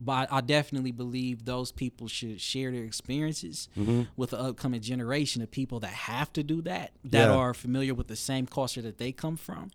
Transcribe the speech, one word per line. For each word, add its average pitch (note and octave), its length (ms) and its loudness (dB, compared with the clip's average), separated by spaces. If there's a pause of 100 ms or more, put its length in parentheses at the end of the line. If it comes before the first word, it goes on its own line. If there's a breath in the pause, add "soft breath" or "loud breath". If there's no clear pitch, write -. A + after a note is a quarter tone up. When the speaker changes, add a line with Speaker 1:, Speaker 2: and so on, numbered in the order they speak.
Speaker 1:
but C3 320 2
I, C3+ 60 4
I - 20 2
definitely C3+ 520 2
believe B2 520 -2
those B2+ 280 -2
people A#2 360 -6
should A2 320 -6
share C3 320 -2
their A#2+ 120 -4
experiences D3 840 -4 (100)
Speaker 2:
Mm-hmm. A2+ 240 6 (140 loud breath)
Speaker 1:
with B2+ 140 -2
the A2+ 100 -4
upcoming B2 400 -2
generation B2 640 0
of A2 80 -4
people B2 300 -2
that G#2 120 -6
have - 400 -2
to D3+ 100 0
do D#3+ 200 0
that, F3 300 -4 (120)
that A#2+ 240 8
Speaker 2:
Yeah. - 60 8
Speaker 1:
are B2+ 180 4
familiar C3 400 0
with B2 160 -2
the A2 80 -8
same C3 300 0
culture B2+ 340 -2
that A2+ 160 -8
they B2+ 160 -4
come D#3+ 240 -4
from. - 380 -10